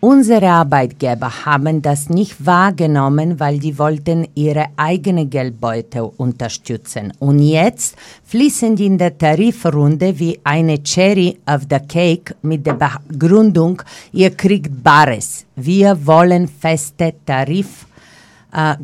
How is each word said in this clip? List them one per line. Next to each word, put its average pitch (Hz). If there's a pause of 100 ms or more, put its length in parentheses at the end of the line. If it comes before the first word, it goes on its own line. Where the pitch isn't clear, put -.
Unsere 226
Arbeitgeber 131
haben 147
das 143
nicht 170
wahrgenommen, 156
weil 147
die 143
wollten 156
ihre 151 (100)
eigene 165
Geldbeutel 117
unterstützen. 120
Und 143
jetzt 156 (300)
fließen 233
die 202
in 190
der 170
Tarifrunde 156
wie 165
eine 151
Cherry 185 (100)
of 143
the 139
Cake 175
mit 156
der 135 (300)
Begründung, 170 (320)
"Ihr 185
kriegt 147
Bares. 147
Wir 180
wollen 175
feste 160 (100)
Tarif-, 147 (680)
äh, 156